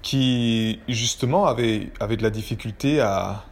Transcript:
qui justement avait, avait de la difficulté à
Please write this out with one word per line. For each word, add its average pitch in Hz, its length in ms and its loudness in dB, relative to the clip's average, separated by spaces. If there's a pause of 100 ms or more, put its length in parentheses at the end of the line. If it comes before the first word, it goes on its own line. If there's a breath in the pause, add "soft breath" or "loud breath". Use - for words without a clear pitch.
qui 117 840 2
justement 123 580 0
avait, 117 540 0
avait 107 180 -2
de 107 60 -2
la 110 60 4
difficulté 110 680 -2
à 98 520 0